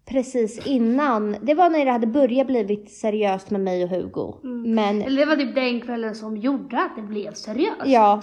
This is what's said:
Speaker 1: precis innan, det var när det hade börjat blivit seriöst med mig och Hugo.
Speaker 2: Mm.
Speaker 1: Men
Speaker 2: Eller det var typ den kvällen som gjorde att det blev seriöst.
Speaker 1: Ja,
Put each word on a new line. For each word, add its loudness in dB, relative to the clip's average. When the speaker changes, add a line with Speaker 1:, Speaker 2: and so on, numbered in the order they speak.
Speaker 1:
precis -2
innan, 0
det 2
var 6
när 2
det 2
hade 2
börjat 2
blivit -2
seriöst -2
med -2
mig 0
och -4
Hugo. -6
Speaker 2:
Mm. -4
Speaker 1:
Men 2
Speaker 2:
Eller 0
det 4
var 2
typ -2
den -2
kvällen -6
som -8
gjorde -4
att -4
det -12
blev -8
seriöst. -4
Speaker 1:
Ja, 6